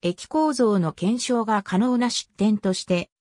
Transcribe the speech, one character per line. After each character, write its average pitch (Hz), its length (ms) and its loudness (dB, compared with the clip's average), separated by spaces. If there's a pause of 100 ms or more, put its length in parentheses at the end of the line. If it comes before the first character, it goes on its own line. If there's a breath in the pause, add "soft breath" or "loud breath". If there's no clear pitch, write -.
駅 175 240 -4
構 311 280 0
造 220 260 2
の 160 120 0
検 226 320 -2
証 233 220 0
が 208 180 0
可 185 140 -2
能 247 200 2
な 240 120 0
出 - 260 -8
典 208 220 2
と 190 160 -2
し - 100 -6
て、 175 260 -2 (120)